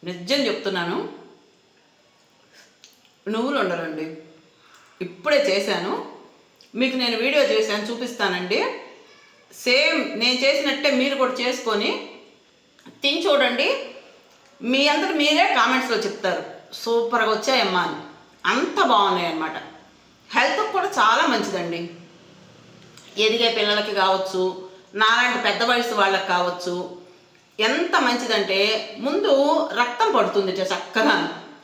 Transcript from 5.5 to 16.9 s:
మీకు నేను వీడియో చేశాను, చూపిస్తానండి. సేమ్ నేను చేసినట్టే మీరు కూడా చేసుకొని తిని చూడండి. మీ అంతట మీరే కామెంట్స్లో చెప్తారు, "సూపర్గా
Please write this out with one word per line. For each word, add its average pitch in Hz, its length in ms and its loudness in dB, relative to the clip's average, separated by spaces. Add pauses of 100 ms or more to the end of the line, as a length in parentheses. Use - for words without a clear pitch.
మీకు 254 220 0
నేను 233 200 -2
వీడియో 269 260 2
చేశాను, 214 480 0
చూపిస్తానండి. 220 760 -2 (960)
సేమ్ 262 560 2
నేను 247 200 0
చేసినట్టే 277 520 2
మీరు 262 240 2
కూడా 254 180 0
చేసుకొని 233 840 -4 (680)
తిని 330 400 -2
చూడండి. 285 680 0 (680)
మీ 262 260 2
అంతట 302 280 0
మీరే 302 400 2
కామెంట్స్లో 247 420 2
చెప్తారు, 185 460 -4 (300)
"సూపర్గా 233 580 0